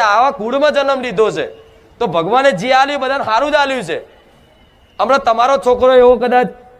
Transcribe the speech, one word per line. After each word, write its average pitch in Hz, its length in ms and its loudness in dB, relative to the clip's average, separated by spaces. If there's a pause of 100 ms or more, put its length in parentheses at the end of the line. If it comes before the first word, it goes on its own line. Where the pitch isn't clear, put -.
આવા 226 320 2
કુળમાં 262 400 -2
જન્મ 269 280 -2
લીધો 220 300 -2
છે, 156 140 -6 (560)
તો 240 60 -2
ભગવાને 190 460 0
જે 202 200 -4
આલ્યું 277 280 0
બધાને 262 240 -4
સારું 240 260 -2
જ 294 40 2
આલ્યું 269 280 -2
છે. 156 140 -8 (1000)
હમણાં 262 260 0
તમારો 240 320 0
છોકરો 247 380 0
એવો 247 220 6
કદાચ 247 360 0 (260)